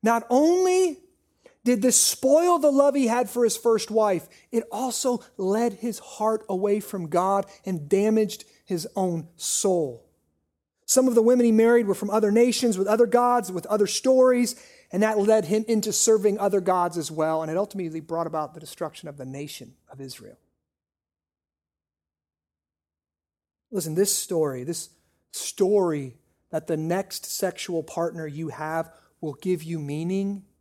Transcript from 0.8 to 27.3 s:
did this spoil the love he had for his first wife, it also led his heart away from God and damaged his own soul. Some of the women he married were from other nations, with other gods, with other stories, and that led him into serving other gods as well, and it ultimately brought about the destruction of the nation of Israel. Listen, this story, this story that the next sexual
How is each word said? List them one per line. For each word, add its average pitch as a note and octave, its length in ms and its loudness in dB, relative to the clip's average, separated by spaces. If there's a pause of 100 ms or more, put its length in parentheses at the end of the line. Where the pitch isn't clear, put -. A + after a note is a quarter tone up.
did A#3+ 160 2
this B3 180 4
spoil E4 600 2
the C#4+ 120 4
love C#4 240 4
he C4 120 2
had A3+ 220 0
for A#3+ 140 0
his A3+ 140 0
first A3+ 340 0
wife, G#3 380 0 (240)
it A3+ 180 0
also B3 500 -4 (140)
led G#3 380 -2
his F#3+ 260 -8
heart G#3+ 480 -4
away G3+ 320 0
from F3+ 300 -8
God F#3+ 360 0 (200)
and E3 240 -6
damaged G#3+ 560 2 (180)
his F3 320 -6
own E3+ 400 -2
soul. D#3+ 720 -2 (760)
Some C4 240 2
of A#3 60 0
the A3+ 60 6
women A#3+ 240 4
he A#3 60 6
married A3+ 360 4
were G3 80 0
from G3+ 160 -6
other G#3 200 2
nations, A#3 460 2
with G3 100 0
other A3 200 4
gods, A#3+ 440 2
with F3+ 140 -8
other G#3 220 0
stories, B3+ 680 2 (380)
and G3+ 100 0
that G#3+ 140 0
led G#3 280 4
him G#3+ 220 -2
into A3 240 0
serving G#3 480 2
other G3 220 0
gods F3 360 0
as D#3+ 140 -6
well, D#3+ 300 -2
and D#3 100 -6
it E3 60 -4
ultimately F#3 420 -6
brought E3 280 -6
about D#3 260 -6
the E3 80 -18
destruction D#3 480 -12
of C#3+ 80 -18
the C3+ 80 -14
nation C#3 480 -14 (180)
of C3+ 80 -20
Israel. - 380 -18 (3250)
Listen, D#3+ 240 -6
this G3 200 0
story, C#3+ 480 -4
this D#3+ 280 -10 (420)
story F3 840 0 (360)
that D#3+ 160 -6
the D#3+ 100 -2
next F3 480 -4
sexual F3 580 -6